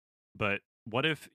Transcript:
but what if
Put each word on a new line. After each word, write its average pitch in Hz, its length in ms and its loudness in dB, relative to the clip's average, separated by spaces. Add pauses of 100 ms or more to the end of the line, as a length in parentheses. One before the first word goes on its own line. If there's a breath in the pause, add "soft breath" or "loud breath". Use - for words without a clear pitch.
(360)
but 101 280 0 (220)
what 123 200 0
if 156 300 -2